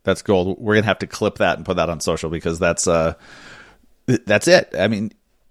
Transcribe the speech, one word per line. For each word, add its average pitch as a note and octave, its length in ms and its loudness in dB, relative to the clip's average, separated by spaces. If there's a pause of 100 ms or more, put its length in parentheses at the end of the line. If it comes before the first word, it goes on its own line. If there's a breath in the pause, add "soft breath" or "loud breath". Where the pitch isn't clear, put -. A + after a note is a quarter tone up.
That's F#2+ 180 -2
gold. F#2+ 380 0
We're G#2+ 160 0
gonna G#2+ 100 2
have G2 140 0
to G2 80 -8
clip - 320 -4
that F#2 180 2
and E2 80 -14
put F#2 120 -4
that E2 120 0
on D#2+ 100 -6
social E2 300 -4
because E2 300 -4
that's, E2+ 280 0
uh, E2 260 2 (920 loud breath)
th-, B2 180 2
that's G#2 220 0
it. - 300 4
I F#2+ 100 2
mean, G#2+ 240 -4 (400)